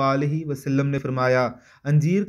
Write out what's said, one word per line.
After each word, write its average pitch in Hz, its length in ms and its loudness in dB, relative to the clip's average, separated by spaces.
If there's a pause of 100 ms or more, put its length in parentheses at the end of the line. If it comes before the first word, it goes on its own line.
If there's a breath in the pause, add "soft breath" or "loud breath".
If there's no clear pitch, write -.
अलैहि 143 420 0
वसल्लम 139 420 -2
ने 139 120 -2
फरमाया, 127 460 0 (400 loud breath)
"अंजीर 151 440 2